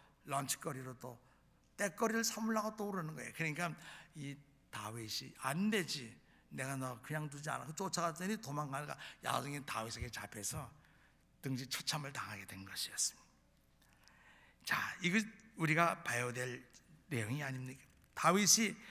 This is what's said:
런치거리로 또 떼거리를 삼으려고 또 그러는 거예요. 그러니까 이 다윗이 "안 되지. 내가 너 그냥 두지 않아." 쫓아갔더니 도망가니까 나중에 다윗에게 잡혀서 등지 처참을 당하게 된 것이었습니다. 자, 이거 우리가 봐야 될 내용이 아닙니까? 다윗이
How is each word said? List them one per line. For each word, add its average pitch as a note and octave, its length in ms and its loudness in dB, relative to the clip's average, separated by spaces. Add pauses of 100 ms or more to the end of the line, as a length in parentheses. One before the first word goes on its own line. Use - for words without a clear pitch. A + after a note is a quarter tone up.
(260)
런치거리로 C3 760 -2
또 B2 200 -10 (560)
떼거리를 A3 480 2
삼으려고 A3 520 2
또 G#3 160 -2
그러는 D#3+ 240 -2
거예요. A#2 200 -8
그러니까 D#3+ 400 0 (400)
이 C#3 200 -6 (360)
다윗이 A2 680 -6
"안 E3 300 2
되지. D3 460 0 (340)
내가 C3+ 260 -2
너 B2+ 260 -4
그냥 D3+ 280 -2
두지 D3 200 -6
않아." B2+ 260 -4
쫓아갔더니 F3 640 0
도망가니까 C#3+ 600 -2 (240)
나중에 C#3 440 0
다윗에게 A#2 440 -4
잡혀서 A2 640 -6 (680)
등지 C3+ 260 -2
처참을 C#3+ 440 -2
당하게 G2+ 340 -8
된 F#2+ 200 -10
것이었습니다. - 640 -4 (1400)
자, - 360 0
이거 F3 180 6 (360)
우리가 D#3+ 480 6
봐야 B2 300 0
될 B2+ 340 -6 (400)
내용이 B2+ 360 0
아닙니까? C3 400 -6 (300)
다윗이 G3 640 8 (140)